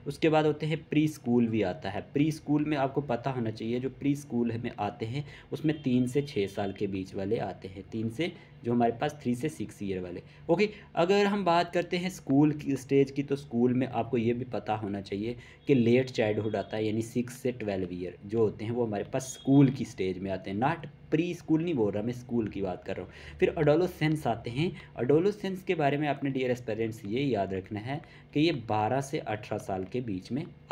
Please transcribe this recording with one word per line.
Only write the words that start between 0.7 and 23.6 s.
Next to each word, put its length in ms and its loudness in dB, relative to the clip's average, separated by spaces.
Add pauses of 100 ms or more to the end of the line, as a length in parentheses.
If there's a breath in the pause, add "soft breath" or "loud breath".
प्री 180 4
स्कूल 400 2
भी 140 2
आता 280 -2
है। 120 -4 (120)
प्री 180 4
स्कूल 340 0
में 120 0
आपको 240 0
पता 300 -2
होना 200 -2
चाहिए, 280 -4
जो 100 -4
प्री 260 -2
स्कूल 360 -2
में 280 -6
आते 260 -4
हैं 200 -6 (260 loud breath)
उसमें 300 -2
तीन 260 2
से 140 0
छः 260 -2
साल 260 -4
के 140 -4
बीच 280 -6
वाले 220 -2
आते 300 -8
हैं, 240 -14
तीन 180 -4
से 240 -4 (300 loud breath)
जो 100 0
हमारे 180 4
पास 320 -4
थ्री 120 0
से 140 -2
सिक्स 340 -10
ईयर 160 -4
वाले। 220 -8 (280 loud breath)
ओके, 200 4 (260 loud breath)
अगर 300 4
हम 200 0
बात 280 4
करते 240 0
हैं 120 -2
स्कूल 420 4
की 240 -2
स्टेज 360 4
की, 120 -2
तो 120 -2
स्कूल 380 2
में 140 0
आपको 300 -2
ये 160 2
भी 120 -4
पता 300 -4
होना 260 -4
चाहिए 340 -6 (320 loud breath)
कि 80 6
लेट 340 6
चाइल्डहुड 460 0
आता 220 -4
है, 80 0
यानी 160 0
सिक्स 320 -4
से 180 -2
ट्वेल्व 400 -4
ईयर 340 -8
जो 140 0
होते 260 0
हैं 60 -4
वो 140 0
हमारे 180 -4
पास 200 -4
स्कूल 460 6
की 160 -2
स्टेज 340 -4
में 120 -4
आते 200 -6
हैं, 60 -2
not 300 0 (240)
प्री 220 0
स्कूल 300 0
नहीं 100 -2
बोल 180 2
रहा 120 -4
मैं, 100 -4
स्कूल 340 -2
की 140 -6
बात 220 -4
कर 120 -6
रहा 100 -8
हूँ। 80 -16 (260 loud breath)
फिर 200 2
एडोलेसेंस 680 2